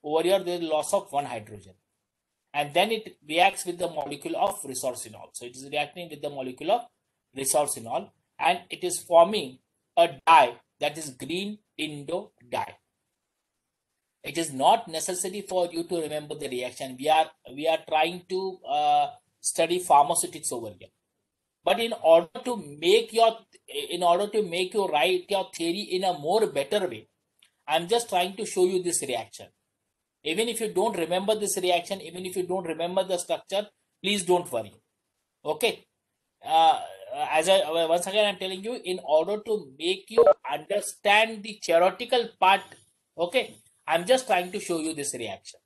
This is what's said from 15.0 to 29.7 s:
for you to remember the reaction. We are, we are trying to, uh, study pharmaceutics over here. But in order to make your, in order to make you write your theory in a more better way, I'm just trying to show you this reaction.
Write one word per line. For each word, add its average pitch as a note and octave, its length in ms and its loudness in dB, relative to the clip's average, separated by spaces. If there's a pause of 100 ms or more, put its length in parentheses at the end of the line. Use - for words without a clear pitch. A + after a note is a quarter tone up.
for F3+ 280 -2
you E3 140 -6
to E3+ 160 -4
remember D3+ 340 -6
the C#3+ 140 -10
reaction. B2+ 500 -8
We D3 120 0
are, D#3 160 6 (280)
we D3+ 140 -2
are D#3+ 180 2
trying E3+ 440 0
to, F#3 360 -4
uh, D3 420 2 (300)
study E3+ 400 0
pharmaceutics E3 720 2
over A2+ 260 -6
here. - 120 -20 (760)
But G3 140 2
in A#3 200 -2
order E3 440 6
to B3 120 -2 (240)
make G#3+ 320 4
your, A3+ 260 4 (520)
in F3 140 -4
order F3+ 240 4
to G#3 140 0 (140)
make F#3 160 -2
you D3 140 0
write F3 420 2
your F#3+ 240 -2
theory E3+ 280 -4 (180)
in F#3+ 60 -2
a F#3 120 0
more F#3+ 300 0
better F3 420 -2
way, A2 200 -12 (580)
I'm E3 220 -2
just A#3 200 0
trying F#3+ 280 -2
to A3 100 -6
show F3+ 200 2
you F3+ 180 0
this E3 180 -2
reaction. A2+ 460 -8 (760)